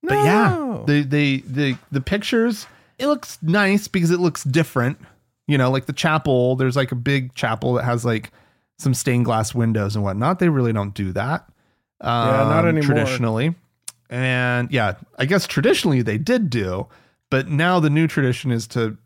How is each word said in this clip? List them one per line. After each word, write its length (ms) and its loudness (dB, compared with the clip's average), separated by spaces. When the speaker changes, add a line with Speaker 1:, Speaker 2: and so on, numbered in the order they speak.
Speaker 1:
But 220 0
yeah, 260 4
Speaker 2:
No. 380 -2
Speaker 1:
the, 160 4
the, 440 0
the, 300 -2
the 100 -2
pictures, 640 -2
it 100 -6
looks 360 -4
nice 440 2
because 240 0
it 80 2
looks 240 -2
different. 540 0
You 120 2
know, 120 4
like, 140 -2
the 80 -8
chapel, 640 0
there's, 200 0
like, 160 0
a 40 -4
big 400 -2
chapel 400 -2
that 100 -2
has, 180 -2
like, 280 -2
some 160 0
stained 300 0
glass 280 -2
windows 420 0
and 80 -2
whatnot. 360 -2
They 100 2
really 240 0
don't 220 -4
do 180 -4
that. 340 -4
Speaker 2:
Yeah, 60 -4
not 560 2
Speaker 1:
um, 120 2
Speaker 2:
anymore. 60 0
Speaker 1:
traditionally. 600 0
And 600 -2
yeah, 240 0
I 80 0
guess 220 0
traditionally 540 2
they 160 0
did 320 0
do, 380 -4
but 160 0
now 320 2
the 120 2
new 160 2
tradition 440 -2
is 180 -2
to 360 -2